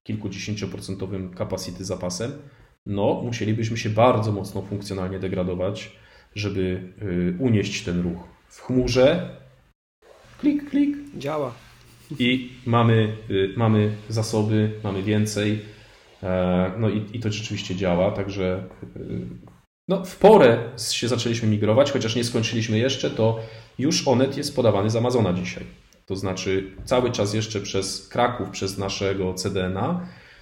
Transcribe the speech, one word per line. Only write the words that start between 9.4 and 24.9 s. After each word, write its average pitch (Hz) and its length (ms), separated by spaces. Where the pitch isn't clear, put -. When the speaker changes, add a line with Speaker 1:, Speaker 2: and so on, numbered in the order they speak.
Speaker 1:
klik, 294 300
klik. 285 280
Speaker 2:
Działa. 139 360
Speaker 1:
I 127 300
mamy, 113 520
y, 98 280
mamy 107 340
zasoby, 107 600
mamy 98 200
więcej. 104 560
E, 92 540
no 113 120
i, 104 240
i 117 60
to 107 120
rzeczywiście - 440
działa, 90 360
także, 98 520
y, - 260
no, 185 180
w - 100
porę 160 540
się - 160
zaczęliśmy 117 420
migrować, 107 420
chociaż 113 240
nie 120 80
skończyliśmy 110 560
jeszcze, 135 300
to 113 300
już 156 280
Onet 131 300
jest 143 180
podawany 107 340
z 113 60